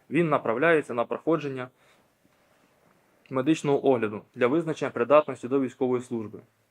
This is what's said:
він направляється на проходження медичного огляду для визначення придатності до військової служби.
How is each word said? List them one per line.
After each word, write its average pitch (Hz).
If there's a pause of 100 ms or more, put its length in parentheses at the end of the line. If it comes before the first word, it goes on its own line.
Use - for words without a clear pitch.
він 156
направляється 143
на 117
проходження 135 (1600)
медичного 139
огляду 110 (140)
для 123
визначення 151
придатності 127
до 135
військової 127
служби. 107 (320)